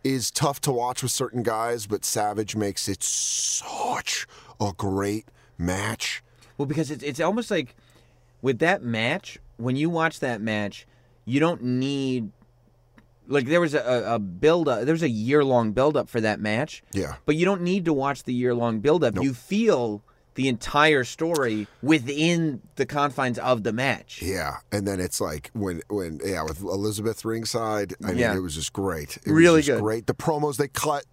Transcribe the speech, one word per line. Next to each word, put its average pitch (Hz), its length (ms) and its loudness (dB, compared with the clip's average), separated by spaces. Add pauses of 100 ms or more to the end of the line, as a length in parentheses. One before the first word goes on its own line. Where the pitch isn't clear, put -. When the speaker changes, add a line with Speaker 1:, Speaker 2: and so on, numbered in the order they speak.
Speaker 1:
is 135 300 -2
tough 226 300 0
to 143 100 0
watch 123 300 -2
with 123 100 -2
certain 123 320 -2
guys, 113 420 -2
but 101 180 -4
Savage 104 520 -2
makes 101 320 -2
it 98 160 -4
such - 1200 -4 (340)
a 101 160 0
great 101 500 -2 (300)
match. 95 680 -4 (320)
Speaker 2:
Well, 139 100 -2
because 151 240 -2
it's, 143 140 -8
it's 143 160 -6
almost 196 320 0
like 156 240 -2 (680)
with 127 160 2
that 175 240 2
match, 120 560 -2 (200)
when 127 180 0
you 156 140 2
watch 165 300 0
that 120 200 -2
match, 104 480 -4 (360)
you 123 160 0
don't 165 220 2
need, 127 680 -2 (960)
like, 131 200 0
there 165 140 4
was 156 140 2
a, 147 60 4
a, 117 340 0
a 117 40 0
build-up, 120 680 2
there 151 100 2
was 165 80 0
a 156 80 2
year-long 120 640 4
build-up 131 360 2
for 120 140 -2
that 107 180 0
match. 107 420 -2 (100)
Speaker 1:
Yeah. 78 240 -4 (100)
Speaker 2:
But 151 100 4
you 165 80 4
don't 190 180 2
need 180 220 0
to 165 80 2
watch 139 300 -2
the 127 100 -6
year-long 120 480 0
build-up. 143 360 4
Speaker 1:
Nope. 95 80 0
Speaker 2:
You 135 100 0
feel 131 680 0 (360)
the 131 80 0
entire 147 560 4
story 123 640 -2 (160)
within 151 800 2 (140)
the 135 100 0
confines 139 540 0
of 120 240 2
the 113 80 0
match. 120 500 -4
Speaker 1:
Yeah, 87 360 -2 (120)
and 104 160 0
then 98 140 0
it's 90 200 -2
like 78 320 -4
when, 92 380 -4
when, 85 340 -4
yeah, 87 200 -2
with 78 180 -6
Elizabeth 104 600 -2
ringside, 110 720 -2 (100)
I 104 60 -2
mean, 117 80 0
Speaker 2:
Yeah. 113 180 2
Speaker 1:
it - 20 0
was 90 160 -4
just 80 180 -6
great. 85 440 -4
It - 100 -12
was 151 80 2
Speaker 2:
Really 160 280 8
Speaker 1:
just 139 160 2
Speaker 2:
good. 110 40 0
Speaker 1:
great. 110 240 -2
The - 80 -10
promos 147 420 -2
they 143 120 0
cut 143 440 -2